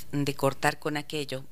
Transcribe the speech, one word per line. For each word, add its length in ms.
de 220
cortar 440
con 180
aquello, 560